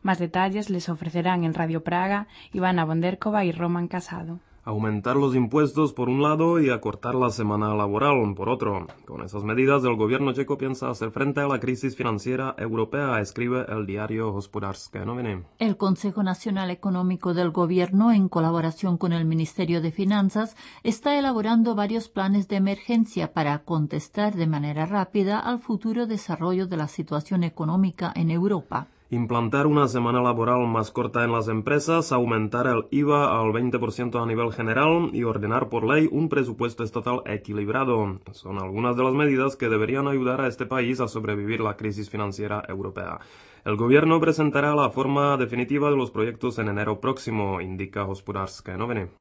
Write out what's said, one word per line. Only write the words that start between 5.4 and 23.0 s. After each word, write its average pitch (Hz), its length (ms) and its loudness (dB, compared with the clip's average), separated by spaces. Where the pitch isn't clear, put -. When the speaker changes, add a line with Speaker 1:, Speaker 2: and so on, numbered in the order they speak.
Speaker 2:
por 123 160 -2
un 131 100 2
lado 160 400 4
y 143 80 4
acortar 120 460 -2
la 127 160 2
semana 107 440 0
laboral 107 600 2
por 98 160 -4
otro. 104 360 -2
Con - 180 -12
esas 101 180 -8
medidas, 127 400 4
el 123 140 2
gobierno 127 380 2
checo 139 240 -2
piensa 131 320 -4
hacer 113 200 -6
frente 139 300 -2
a 143 80 0
la 139 100 0
crisis 127 380 -4
financiera 123 600 -2
europea, 113 600 -2
escribe 120 480 -2
el 107 200 -4
diario 107 480 -4
Hospodářské 98 720 -8
noviny. 113 360 -4
Speaker 3:
El 220 200 0
Consejo 196 440 0
Nacional 190 480 -2
Económico 180 640 -2
del 175 180 2
Gobierno, 180 640 4
en 196 160 6
colaboración 165 680 0
con 170 160 2
el 165 100 0
Ministerio 160 560 0
de 165 100 0
Finanzas, 202 640 0
está 285 360 0
elaborando 233 560 2
varios 208 360 -2
planes 196 380 2
de 202 80 -2
emergencia 196 760 0